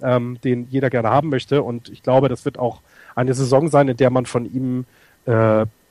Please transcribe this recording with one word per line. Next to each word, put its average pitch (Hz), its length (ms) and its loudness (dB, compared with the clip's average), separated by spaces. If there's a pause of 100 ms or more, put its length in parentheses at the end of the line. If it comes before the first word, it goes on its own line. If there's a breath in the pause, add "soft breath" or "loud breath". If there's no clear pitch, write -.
ähm, 123 400 -2
den 123 280 -2
jeder 131 180 2
gerne 113 220 0
haben 147 180 2
möchte 139 340 0
und 120 280 -10
ich - 120 -20
glaube, 131 280 2
das - 160 -8
wird 139 120 -8
auch 120 220 -6 (340 loud breath)
eine 127 200 -2
Saison 135 340 2
sein, 143 200 4
in 120 100 -4
der 131 100 4
man 127 160 0
von 120 260 -6
ihm, 127 360 -6 (400 soft breath)
äh, 110 400 2 (240)